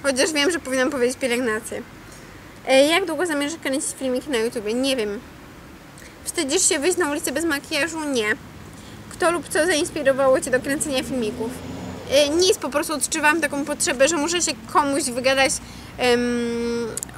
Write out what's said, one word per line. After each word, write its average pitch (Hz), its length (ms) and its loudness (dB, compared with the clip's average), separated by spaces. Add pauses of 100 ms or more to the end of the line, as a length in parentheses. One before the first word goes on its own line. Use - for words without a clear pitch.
Chociaż 277 300 2
wiem, 294 180 2
że 330 80 0
powinnam 262 320 0
powiedzieć 254 260 0
pielęgnację. 233 680 -2 (840)
E, 269 200 8
jak 339 200 2
długo 320 200 0
zamierzasz 294 340 -2
kręcić 277 380 -2
filmiki 262 320 -2
na 247 80 0
YouTubie? 220 360 -2
Nie 262 220 2
wiem. 208 240 -4 (1040)
Wstydzisz 320 440 0
się 330 100 2
wyjść 339 180 2
na 330 140 2
ulicę 320 220 -2
bez 302 120 -2
makijażu? 311 600 -2
Nie. 233 320 0 (720)
Kto 339 200 2
lub 339 180 -2
co 330 180 2
zainspirowało 269 720 2
cię 269 100 -6
do 254 100 2
kręcenia 277 420 -2
filmików? 233 480 -4 (600)
E, 285 180 6
nic, 359 300 4
po 294 100 -6
prostu 294 260 -2
odczuwam 302 460 2
taką 285 240 -2
potrzebę, 285 440 2
że 339 80 0
muszę 339 260 0
się - 100 0 (200)
komuś 285 320 2
wygadać, 254 480 2 (460)
em, 240 880 0 (300)